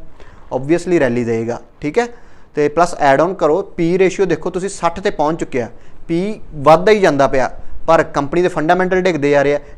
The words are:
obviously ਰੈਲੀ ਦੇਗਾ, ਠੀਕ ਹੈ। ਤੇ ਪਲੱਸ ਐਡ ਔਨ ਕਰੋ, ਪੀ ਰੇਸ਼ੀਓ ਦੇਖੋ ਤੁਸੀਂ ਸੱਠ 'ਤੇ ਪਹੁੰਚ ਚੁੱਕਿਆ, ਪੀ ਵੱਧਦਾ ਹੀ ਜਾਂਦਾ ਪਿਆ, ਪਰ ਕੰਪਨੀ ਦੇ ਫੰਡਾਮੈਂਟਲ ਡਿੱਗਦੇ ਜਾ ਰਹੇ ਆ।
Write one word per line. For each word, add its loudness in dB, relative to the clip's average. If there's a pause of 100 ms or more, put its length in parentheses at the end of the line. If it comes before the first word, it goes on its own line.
(560)
obviously 0
ਰੈਲੀ 0
ਦੇਗਾ, -4 (200)
ਠੀਕ -2
ਹੈ। -2 (480)
ਤੇ 2
ਪਲੱਸ 0
ਐਡ 4
ਔਨ 2
ਕਰੋ, 2
ਪੀ -2
ਰੇਸ਼ੀਓ 2
ਦੇਖੋ -2
ਤੁਸੀਂ -6
ਸੱਠ -4
'ਤੇ -2
ਪਹੁੰਚ -2
ਚੁੱਕਿਆ, -4 (380)
ਪੀ -4 (160)
ਵੱਧਦਾ 4
ਹੀ 4
ਜਾਂਦਾ 4
ਪਿਆ, 2 (360)
ਪਰ 4
ਕੰਪਨੀ -2
ਦੇ 2
ਫੰਡਾਮੈਂਟਲ 0
ਡਿੱਗਦੇ 0
ਜਾ 4
ਰਹੇ 2
ਆ। -4 (180)